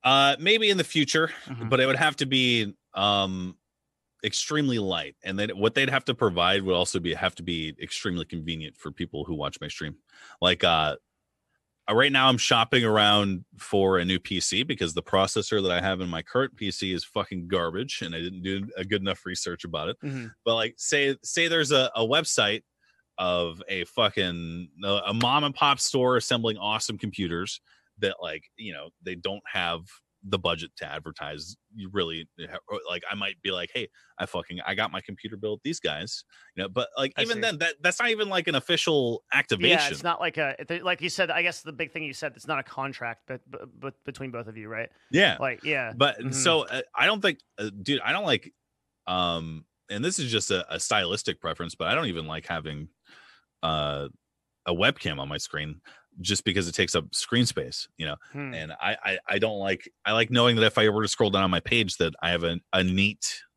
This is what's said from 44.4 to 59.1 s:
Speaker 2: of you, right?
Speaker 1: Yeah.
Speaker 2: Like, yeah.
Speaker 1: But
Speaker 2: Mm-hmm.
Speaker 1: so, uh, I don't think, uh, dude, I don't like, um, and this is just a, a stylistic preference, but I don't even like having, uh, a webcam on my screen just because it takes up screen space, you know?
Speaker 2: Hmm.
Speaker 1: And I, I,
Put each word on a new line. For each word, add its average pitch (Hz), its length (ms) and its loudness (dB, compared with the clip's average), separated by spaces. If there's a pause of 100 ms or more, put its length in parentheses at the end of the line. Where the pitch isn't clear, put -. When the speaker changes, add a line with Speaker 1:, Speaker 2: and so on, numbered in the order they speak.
Speaker 2:
of 110 100 -16
you, 110 120 -14
right? 113 200 -6 (220)
Speaker 1:
Yeah. 170 280 6
Speaker 2:
Like, 127 240 -4
yeah. 135 320 -2
Speaker 1:
But 135 240 4
Speaker 2:
Mm-hmm. 131 120 -6
Speaker 1:
so, 156 320 4
uh, 123 180 -4 (140)
I 131 100 4
don't 202 160 2
think, 185 180 0 (200)
uh, 107 100 -4 (120)
dude, 139 200 0
I 117 120 -2
don't 196 120 -2
like, 127 280 0 (540)
um, 82 580 -2 (240)
and 104 140 -4
this 185 160 0
is 131 120 -4
just 110 200 0
a, 90 220 0
a 82 60 -4
stylistic 98 640 -2
preference, 85 340 -6
but 80 140 -4
I 113 60 2
don't 156 120 -2
even 82 200 -4
like 80 200 -10
having, 78 400 -8 (720)
uh, 73 460 -2 (580)
a 87 80 0
webcam 92 460 0
on 69 80 -8
my 73 100 -6
screen 76 440 -8 (400)
just 95 240 0
because 92 220 2
it 85 60 -8
takes - 220 2
up 80 180 2
screen 120 320 2
space, - 420 -6 (100)
you 80 80 -6
know? 73 100 -6 (160)
Speaker 2:
Hmm. 139 220 -10
Speaker 1:
And 80 200 -10
I, 101 300 -4
I, 95 140 -2 (100)